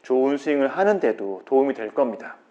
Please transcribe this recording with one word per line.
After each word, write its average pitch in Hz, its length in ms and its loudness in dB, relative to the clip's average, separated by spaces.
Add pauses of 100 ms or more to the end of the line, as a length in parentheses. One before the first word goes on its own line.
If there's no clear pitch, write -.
좋은 131 340 0
스윙을 139 320 0
하는데도 147 760 0
도움이 135 300 2
될 107 180 -8
겁니다. 123 440 -4 (140)